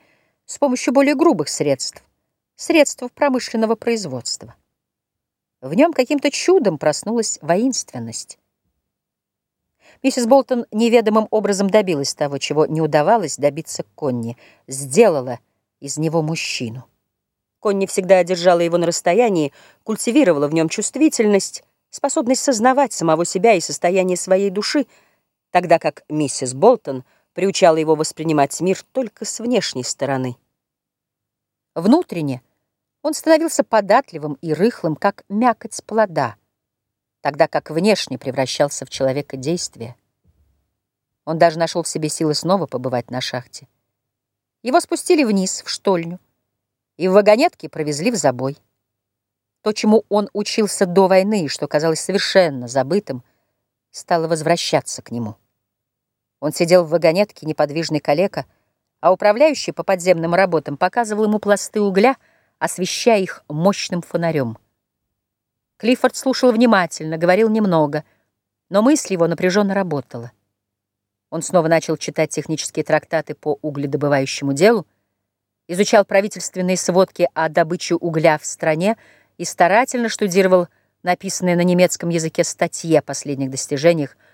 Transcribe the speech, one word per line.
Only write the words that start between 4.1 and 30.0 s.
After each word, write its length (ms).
В 100
нём 220
каким-то 360
чудом 460
проснулась 640
воинственность. 1000
Миссис 240
Болтон 460
неведомым 580
образом 400
добилась 440
того, 240
чего 280
не 140
удавалось 580
добиться 460
Конни, 420
сделала 720
из 160
него 260
мужчину. 640
Конни 260
всегда 360
держала 380
его 180
на 80
расстоянии, 640
культивировала 640
в 60
нём 140
чувствительность, 960
способность 520
сознавать 500
самого 320
себя 300
и 60
состояние 560
своей 340
души, 360
тогда 280
как 300
миссис 440
Болтон 520
приучала 440
его 180
воспринимать 640
мир 220
только 320
с 160
внешней 440
стороны. 520